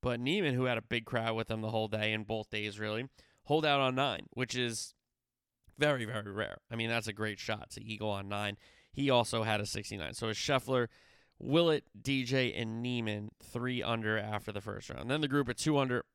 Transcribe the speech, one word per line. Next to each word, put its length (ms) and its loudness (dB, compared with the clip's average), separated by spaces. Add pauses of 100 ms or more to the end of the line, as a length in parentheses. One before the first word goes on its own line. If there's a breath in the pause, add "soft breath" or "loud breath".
But 180 0
Niemann, 340 4
who 120 4
had 100 2
a 60 -2
big 240 -2
crowd 280 0
with 160 -2
him 100 0
the 100 -2
whole 180 0
day 240 0
and 140 -2
both 240 -4
days, 280 -4
really, 300 -4 (360 soft breath)
holed 200 4
out 160 4
on 140 4
nine, 360 0
which 240 -4
is 400 -2 (840)
very, 260 2
very 260 -6
rare. 280 -4 (120)
I 60 -6
mean, 140 -2
that's 180 0
a 40 -6
great 260 -4
shot 320 -6
to 120 -14
eagle 280 -4
on 180 -4
nine. 300 -4 (340 soft breath)
He 160 0
also 360 4
had 160 2
a 60 -2
sixty-nine. 480 -6
So 140 -4
it's 100 -4
Scheffler, 500 2 (500 soft breath)
Willett, 460 4 (160)
D 240 0
J, 280 2
and 300 -4
Niemann, 480 -2 (120)
three 400 -4
under 360 0
after 340 -4
the 80 -6
first 300 -8
round. 200 -6
Then 100 2
the 80 0
group 200 4
at 80 -2
two 220 2
under 260 2 (100)